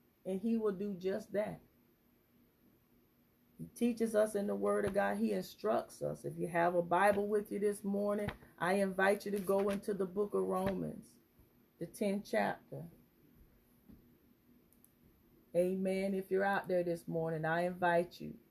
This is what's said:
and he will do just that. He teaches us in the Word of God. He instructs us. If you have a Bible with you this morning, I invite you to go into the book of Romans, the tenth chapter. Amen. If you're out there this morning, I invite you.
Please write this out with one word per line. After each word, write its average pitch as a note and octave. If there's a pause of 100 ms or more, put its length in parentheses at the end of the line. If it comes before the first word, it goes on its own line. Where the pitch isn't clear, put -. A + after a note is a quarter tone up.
(260)
and F#3+
he A3+
will G#3+
do G3+
just F#3+
that. G3 (2000)
He E3 (100)
teaches A3+
us G#3+
in G3+
the G3+
Word G3+
of F#2+
God. G3
He A2+
instructs -
us. D3
If D3+
you E3+
have E3+
a F3
Bible G3
with G#3+
you G3+
this G3+
morning, G#3 (300)
I F3
invite G3
you G3+
to G#3
go G3
into G3+
the F#3+
book G3+
of F#3+
Romans, F#3 (720)
the E3+
tenth G3+
chapter. G3 (2750)
Amen. F#3+
If F#3+
you're F#3+
out G3
there F3+
this E3+
morning, E3
I E3
invite F3
you. D2+ (160)